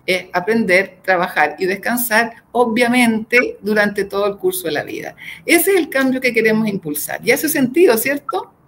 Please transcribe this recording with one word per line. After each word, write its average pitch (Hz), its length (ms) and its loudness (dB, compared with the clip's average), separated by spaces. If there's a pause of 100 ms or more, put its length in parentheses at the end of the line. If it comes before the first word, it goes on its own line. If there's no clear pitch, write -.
es 180 280 -2
aprender, 190 720 0
trabajar 170 560 0
y 185 80 -2
descansar, 220 640 -2 (200)
obviamente, 233 1120 2
durante 208 420 0
todo 196 220 -2
el 202 100 -4
curso 185 300 -4
de 151 60 -2
la 139 100 -2
vida. - 320 -10 (320)
Ese 339 260 4
es 392 60 4
el 311 100 -2
cambio 262 320 0
que 247 120 0
queremos 220 360 2
impulsar. 175 560 -6
Y 196 60 0
hace 285 180 0
sentido, 277 480 4
¿cierto? 285 560 -4 (160)